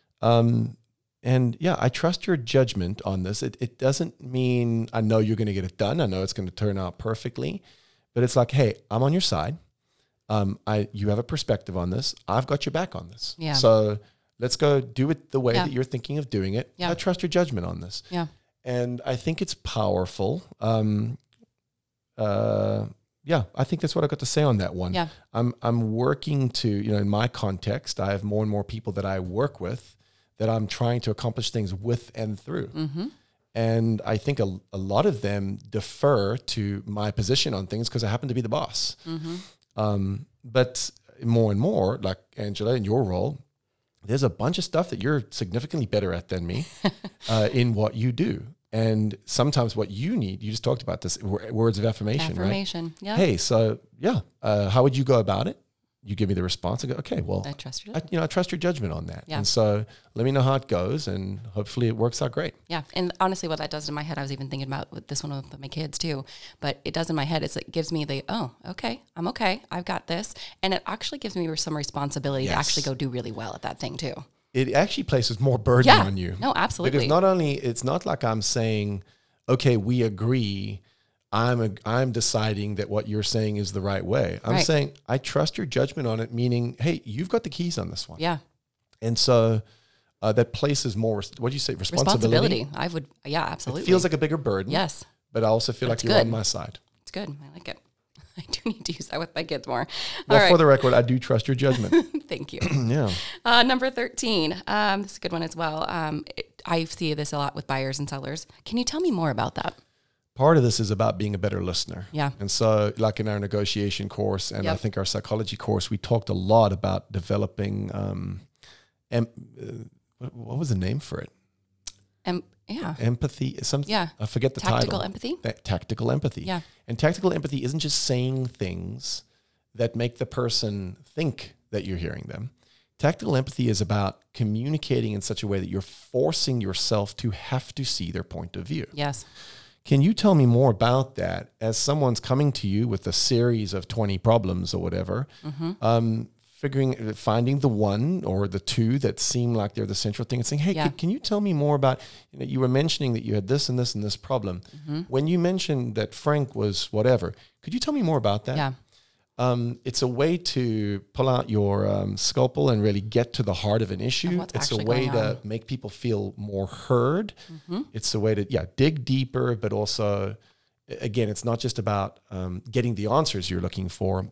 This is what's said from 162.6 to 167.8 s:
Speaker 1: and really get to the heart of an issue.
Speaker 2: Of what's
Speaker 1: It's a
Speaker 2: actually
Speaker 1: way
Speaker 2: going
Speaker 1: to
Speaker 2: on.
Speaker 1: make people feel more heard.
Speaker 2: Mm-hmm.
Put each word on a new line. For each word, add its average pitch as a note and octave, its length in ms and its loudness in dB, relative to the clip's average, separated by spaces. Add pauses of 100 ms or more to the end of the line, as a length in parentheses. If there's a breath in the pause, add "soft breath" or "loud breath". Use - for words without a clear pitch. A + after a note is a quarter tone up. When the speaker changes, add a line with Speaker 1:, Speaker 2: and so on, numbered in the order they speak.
Speaker 1:
and G#2+ 120 2
really G2+ 200 2
get A2 320 0
to A#2 100 -2
the G2 100 0
heart G#2 280 2
of G2 100 -2
an F#2 80 -6
issue. B2+ 300 -2
Speaker 2:
Of F3+ 80 0
what's - 180 -6
Speaker 1:
It's - 160 -2
a A#2 40 -2
Speaker 2:
actually G#2 100 0
Speaker 1:
way B2+ 220 2
Speaker 2:
going A#2 40 -2
Speaker 1:
to A2 200 2
Speaker 2:
on. B2 120 -4
Speaker 1:
make G#2+ 240 -6
people B2 220 -6
feel G2+ 480 -2
more G2+ 300 -2
heard. C#3 640 0 (180 loud breath)
Speaker 2:
Mm-hmm. E3+ 300 -8 (100)